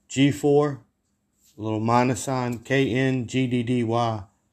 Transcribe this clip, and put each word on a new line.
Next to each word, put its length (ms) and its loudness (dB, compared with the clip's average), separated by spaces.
G 220 4
four, 500 2
little 240 -4
minus 420 2
sign, 380 -4
K 340 0
N 320 0
G 220 -2
D 160 -2
D 220 -2
Y 380 -2